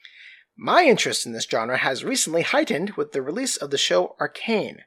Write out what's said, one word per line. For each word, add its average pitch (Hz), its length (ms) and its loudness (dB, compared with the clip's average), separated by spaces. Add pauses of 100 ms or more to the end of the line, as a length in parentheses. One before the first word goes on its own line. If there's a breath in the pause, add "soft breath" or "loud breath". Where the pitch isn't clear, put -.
(580 loud breath)
My 254 260 4
interest 175 440 2
in 117 60 -10
this 113 160 -6
genre 123 280 0
has 131 260 -2
recently 170 380 0
heightened 202 500 0
with 147 200 -4
the 135 100 -2
release 185 340 -4
of 143 140 -8
the 139 80 -2
show - 420 0
Arcane. 143 680 -2